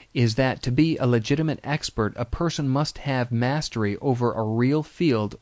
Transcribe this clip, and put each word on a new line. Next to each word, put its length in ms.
is 220
that 280
to 80
be 260
a 80
legitimate 580
expert, 520
a 100
person 420
must 320
have 320
mastery 680
over 360
a 100
real 380
field 600